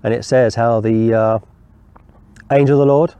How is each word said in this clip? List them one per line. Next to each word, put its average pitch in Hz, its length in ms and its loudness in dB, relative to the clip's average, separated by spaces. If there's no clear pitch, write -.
and 110 100 -4
it 117 120 -6
says 127 320 0
how 117 240 0
the, 113 340 0
uh, 110 240 0
angel 139 280 2
of 143 80 2
the 143 40 2
Lord 156 280 0